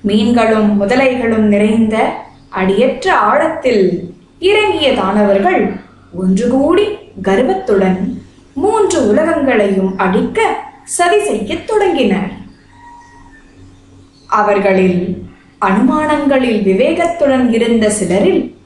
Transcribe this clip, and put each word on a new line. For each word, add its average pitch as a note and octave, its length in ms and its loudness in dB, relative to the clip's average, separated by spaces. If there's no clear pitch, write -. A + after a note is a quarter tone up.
மீன்களும் G#3+ 800 2
முதலைகளும் A#3 640 0
நிறைந்த A3 640 2
அடியற்ற G#3 640 0
ஆழத்தில் A3 1000 0
இறங்கிய F4+ 540 0
தானவர்கள் G3 880 0
ஒன்று F#3+ 340 0
கூடி D4 340 2
கர்வத்துடன் G3 1000 0
மூன்று F#4 540 0
உலகங்களையும் A3 920 0
அழிக்க G3+ 580 -2
சதி F4+ 400 0
செய்யத் A3 420 -6
தொடங்கினர். F4 640 0
அவர்களில் F#3+ 1040 0
அனுமானங்களில் C4 1000 0
விவேகத்துடன் C4 920 0
இருந்த A3+ 380 2
சிலரில் G3+ 760 0